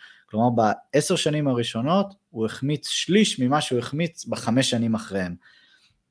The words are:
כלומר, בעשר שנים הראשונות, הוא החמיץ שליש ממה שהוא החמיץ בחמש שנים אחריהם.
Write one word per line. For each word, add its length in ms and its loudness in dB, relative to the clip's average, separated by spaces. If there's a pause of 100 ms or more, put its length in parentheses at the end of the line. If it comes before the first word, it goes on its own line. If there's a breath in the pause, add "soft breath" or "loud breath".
(280 soft breath)
כלומר, 240 2 (440)
בעשר 220 2
שנים 320 0
הראשונות, 680 0 (160)
הוא 160 -2
החמיץ 420 -4
שליש 520 2
ממה 200 2
שהוא 180 -2
החמיץ 460 -4
בחמש 460 0
שנים 240 0
אחריהם. 400 -4 (760 soft breath)